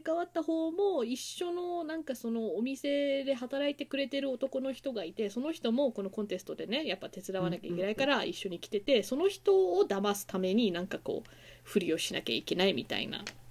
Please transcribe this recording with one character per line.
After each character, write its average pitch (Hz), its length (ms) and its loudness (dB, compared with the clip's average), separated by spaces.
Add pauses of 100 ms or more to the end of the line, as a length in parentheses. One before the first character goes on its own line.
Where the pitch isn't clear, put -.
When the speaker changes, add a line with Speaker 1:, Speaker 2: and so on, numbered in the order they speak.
Speaker 1:
替 320 80 0
わ 349 100 0
っ 339 80 -6
た 330 120 -2
方 320 280 0
も、 359 320 2
一 233 140 -2
緒 - 340 -6
の、 349 320 -4
な 320 120 -6
ん 320 80 -6
か 269 120 -6
そ 233 140 -6
の、 226 260 -2
お 208 60 0
店 277 640 0
で 269 100 0
働 277 380 0
い - 20 -6
て - 120 -8
く - 120 -4
れ 277 100 0
て 277 140 -2
る 277 80 0
男 262 320 -2
の 269 100 -2
人 262 220 -6
が 202 100 -4
い 160 100 -8
て、 202 180 -2
そ 220 80 -4
の 294 120 -2
人 254 200 0
も 254 200 4
こ 202 120 -6
の 190 80 -4
コ 214 100 -4
ン 202 60 -2
テ 185 100 -2
ス - 80 -12
ト - 80 -8
で - 140 -6
ね、 277 180 -2
や 190 100 -2
っ - 40 -10
ぱ - 100 -10
手 185 120 -12
伝 190 200 -4
わ 180 80 2
な 175 80 -2
き - 80 -12
ゃ 175 60 -4
い - 20 -2
け 175 80 -2
な 196 80 0
い 214 60 -2
か 269 100 2
ら、 285 100 4
Speaker 2:
う - 20 2
ん - 20 0
う 175 40 -2
ん - 20 -2
う - 20 -2
ん。 - 20 -2
Speaker 1:
一 180 80 -8
緒 196 120 -6
に 170 100 -6
来 - 80 -12
て 208 140 -2
て、 247 200 4
そ 254 140 -4
の 359 140 4
人 381 500 4
を 403 60 6
騙 202 280 2
す - 140 -4
た 190 100 -4
め 185 160 2
に、 220 180 6
な 170 100 -2
ん 190 60 -4
か - 120 -6
こ - 260 -4
う、 - 40 -20 (340)
ふ - 160 0
り 175 120 2
を 160 60 2
し - 160 -4
な - 80 -2
き 117 120 -2
ゃ - 20 2
い 135 80 -2
け - 100 -2
な 180 120 4
い 196 80 6
み 117 120 -2
た - 140 -2
い - 80 -2
な。 - 160 -8 (280)